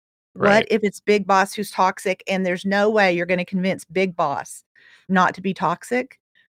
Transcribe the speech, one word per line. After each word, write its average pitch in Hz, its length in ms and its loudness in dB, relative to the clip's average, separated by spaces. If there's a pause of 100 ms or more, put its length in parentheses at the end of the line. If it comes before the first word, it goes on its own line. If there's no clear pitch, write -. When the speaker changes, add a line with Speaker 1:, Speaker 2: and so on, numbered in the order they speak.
(340)
Speaker 1:
What 202 300 4
Speaker 2:
Right. - 60 -10
Speaker 1:
if 208 140 2
it's 202 160 -4
Big 208 260 0
Boss 196 280 2
who's 202 160 -6
toxic 185 580 -2
and 190 180 -2
there's 180 200 -4
no 202 240 2
way 202 240 4
you're 175 120 -2
gonna 180 180 -2
convince 185 400 -4
Big 185 320 -2
Boss - 480 -6 (440)
not 185 260 2
to 185 80 -16
be 190 120 -4
toxic? 240 640 -4 (300)